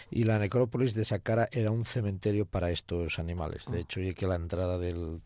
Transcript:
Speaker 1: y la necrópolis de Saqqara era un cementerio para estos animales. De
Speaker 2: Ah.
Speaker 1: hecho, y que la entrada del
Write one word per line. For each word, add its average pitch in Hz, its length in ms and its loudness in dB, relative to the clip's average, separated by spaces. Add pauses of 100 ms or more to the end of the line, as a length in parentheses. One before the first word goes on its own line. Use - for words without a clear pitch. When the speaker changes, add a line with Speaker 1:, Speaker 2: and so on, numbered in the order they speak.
Speaker 1:
y 113 140 2
la 110 160 4
necrópolis 120 540 2
de 107 120 0
Saqqara 113 460 2
era 107 200 2
un 113 140 0
cementerio 104 600 0
para 87 260 0
estos 85 480 -2
animales. 82 500 -4
De 85 100 -2
Speaker 2:
Ah. - 20 0
Speaker 1:
hecho, - 180 -6
y 92 140 -2
que 95 140 -4
la 92 80 2
entrada 87 420 0
del 85 480 -4